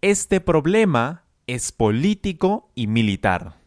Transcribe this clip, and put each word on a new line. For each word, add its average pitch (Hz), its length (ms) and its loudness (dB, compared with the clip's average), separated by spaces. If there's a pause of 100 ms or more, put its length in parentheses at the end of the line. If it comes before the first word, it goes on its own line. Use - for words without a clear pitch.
"Este 196 380 0
problema 165 840 0 (240)
es 123 240 -6
político 185 1040 0
y 117 100 -6
militar". 98 680 -2 (100)